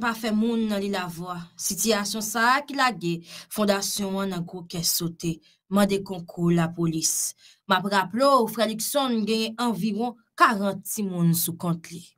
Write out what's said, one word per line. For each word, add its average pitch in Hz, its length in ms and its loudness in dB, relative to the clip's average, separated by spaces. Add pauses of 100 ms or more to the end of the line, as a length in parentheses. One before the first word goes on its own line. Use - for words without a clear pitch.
pa 233 100 0
fè 226 160 -4
moun 220 400 2
nan 202 140 -2
li 202 100 -2
lavwa. 175 460 -6 (180)
Sitiyasyon 208 680 0
sa 233 280 2
a 277 100 2
ki 277 140 -8
lage 170 380 0 (340)
fondasyon 196 720 0
an 190 140 -2
nan 170 100 -4
gwo 175 240 -12
kè 170 160 -6
sote 165 540 -2 (320)
mande 196 320 4
konkou 170 500 -2
lapolis. 165 840 0 (340)
M 190 80 6
ap 180 120 -2
raple 196 360 2
w, 262 240 6
frè 220 200 0
liksonn 233 560 0
gen 220 360 -2
anviwon 226 560 -2 (200)
karant 202 480 2
timoun 175 480 2
sou 170 240 -2
kont 170 340 -4
li. 175 120 -14 (140)